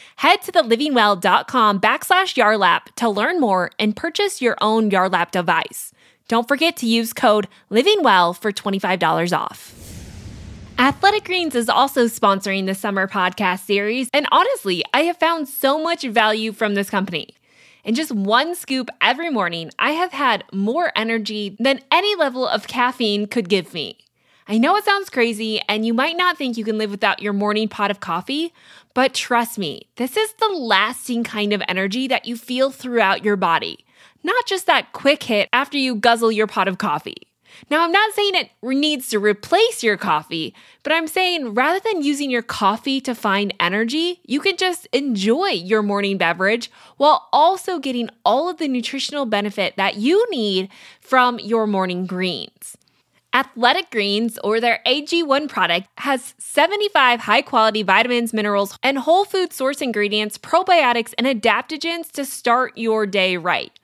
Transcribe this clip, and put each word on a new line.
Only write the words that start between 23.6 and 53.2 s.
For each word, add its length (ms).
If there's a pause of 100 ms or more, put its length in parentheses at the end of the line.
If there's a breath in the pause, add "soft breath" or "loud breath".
me. 240 (500)
I 100
know 180
it 80
sounds 240
crazy, 600
and 180
you 80
might 220
not 200
think 200
you 80
can 140
live 120
without 320
your 100
morning 360
pot 240
of 80
coffee, 520 (400 soft breath)
but 220
trust 420
me, 300 (100)
this 200
is 180
the 140
lasting 720
kind 300
of 160
energy 400
that 180
you 100
feel 360
throughout 520
your 120
body, 480 (400 soft breath)
not 220
just 200
that 260
quick 300
hit 300
after 260
you 160
guzzle 380
your 160
pot 180
of 120
coffee. 500 (420 soft breath)
Now, 140
I'm 80
not 220
saying 200
it 160 (120)
re-, 120
needs 360
to 100
replace 640
your 120
coffee, 580 (280 soft breath)
but 100
I'm 140
saying 480
rather 240
than 240
using 280
your 120
coffee 600
to 120
find 460
energy, 640
you 160
can 160
just 360
enjoy 580
your 320
morning 360
beverage 520 (260 soft breath)
while 360
also 460
getting 320 (140)
all 240
of 80
the 120
nutritional 560
benefit 520
that 200
you 340
need 380 (320 loud breath)
from 380
your 280
morning 400
greens. 720 (580)